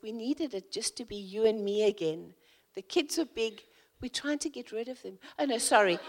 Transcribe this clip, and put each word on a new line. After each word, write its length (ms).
we 80
needed 440
it 180
just 240
to 80
be 120
you 300
and 180
me 200
again. 500
The 80
kids 360
are 80
big. 360
We're 80
trying 300
to 100
get 240
rid 160
of 140
them. 160
Oh, 60
no, 140
sorry. 400